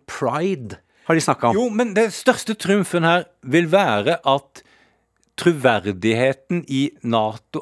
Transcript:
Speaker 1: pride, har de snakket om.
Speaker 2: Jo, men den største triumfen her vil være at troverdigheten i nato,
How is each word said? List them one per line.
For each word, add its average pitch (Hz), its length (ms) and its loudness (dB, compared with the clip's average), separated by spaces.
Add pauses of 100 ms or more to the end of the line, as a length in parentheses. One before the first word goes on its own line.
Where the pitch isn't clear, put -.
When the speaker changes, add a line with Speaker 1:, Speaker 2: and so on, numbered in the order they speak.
Speaker 1:
pride, 143 680 -6 (280)
har 165 100 2
de 165 60 2
snakket 127 280 2
om. 117 60 4
Speaker 2:
Jo, 240 140 0
men 214 240 -2
den 214 160 2
største - 460 -2
triumfen 175 480 0
her 165 220 2 (180)
vil 160 260 2
være 156 560 2
at - 380 -2 (760)
troverdigheten 123 1300 0
i 139 220 -2 (120)
nato, 110 580 -4